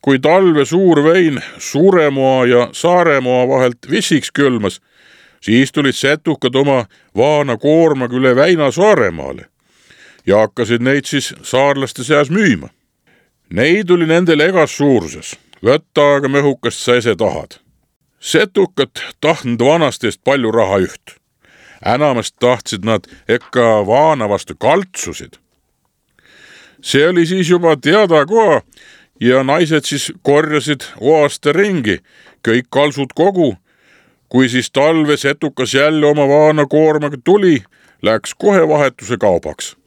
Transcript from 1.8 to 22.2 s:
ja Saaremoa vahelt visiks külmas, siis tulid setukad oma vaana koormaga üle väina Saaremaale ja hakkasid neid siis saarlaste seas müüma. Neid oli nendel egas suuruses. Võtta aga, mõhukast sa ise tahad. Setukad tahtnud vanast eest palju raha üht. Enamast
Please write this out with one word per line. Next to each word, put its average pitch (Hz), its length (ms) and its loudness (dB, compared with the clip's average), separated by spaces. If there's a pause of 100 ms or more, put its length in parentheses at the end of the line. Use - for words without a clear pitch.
ja 123 260 2
Saaremoa 139 760 0
vahelt 127 440 -2
visiks 170 400 -2
külmas, 123 500 -2 (600)
siis 120 300 0
tulid 139 240 -2
setukad 139 600 -2
oma 135 300 0 (300)
vaana 139 420 0
koormaga 143 580 0
üle 127 200 2
väina 151 360 2
Saaremaale 104 800 -2 (760)
ja 98 100 4
hakkasid 113 460 0
neid 135 220 0
siis - 280 -6 (100)
saarlaste 135 600 -2
seas 143 260 0
müüma. 151 400 0 (800)
Neid 165 400 -2
oli 175 160 2
nendel 160 380 2
egas 185 340 0
suuruses. 92 600 -2 (260)
Võtta 147 400 0 (140)
aga, 139 120 -2
mõhukast 139 540 -2
sa 123 160 2
ise 113 160 0
tahad. 78 420 -6 (640)
Setukad 185 680 -2 (320)
tahtnud 127 400 -2
vanast 143 420 0
eest 104 200 -6
palju 127 280 0
raha 101 300 0
üht. - 360 -8 (680)
Enamast 127 560 -2